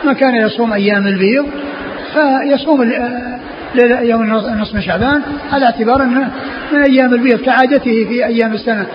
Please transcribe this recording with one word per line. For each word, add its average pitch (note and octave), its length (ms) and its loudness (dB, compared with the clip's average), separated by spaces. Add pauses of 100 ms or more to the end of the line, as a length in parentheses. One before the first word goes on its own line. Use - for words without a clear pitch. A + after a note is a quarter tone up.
من C#4 80 2
كان B3+ 220 2
يصوم A3 380 0
أيام G3+ 340 0
البيض G3+ 400 2 (640)
فيصوم C#4 720 2
ال-، A#3 120 0
آه، B3 440 -6 (360)
ليلة، A#3+ 260 4
يوم A#3 220 2
النصف G#3+ 520 -2
من G3+ 80 -4
شعبان A3+ 400 0 (300)
على C#4 120 2
اعتبار A#3 380 2
أنه B3 280 0 (420)
من C#4+ 100 4
أيام C4 320 4
البيض A#3+ 260 2
كعادته B3+ 680 2
في A#3+ 180 -2
أيام A3+ 260 0
السنة. G#3+ 420 -2